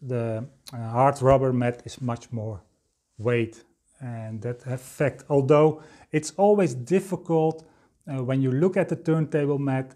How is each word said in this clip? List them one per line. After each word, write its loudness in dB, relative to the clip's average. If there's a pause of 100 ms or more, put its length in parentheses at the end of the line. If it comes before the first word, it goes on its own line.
the, -6 (300)
uh, -10
hard 2
rubber 4
mat -2
is -16
much -6
more -8 (560)
weight, -2 (360)
and -12
that -10
effect, -4
although 4 (300)
it's -4
always 4
difficult, -2 (420)
uh, -6
when -2
you 0
look 2
at 2
the -4
turntable 0
mat -4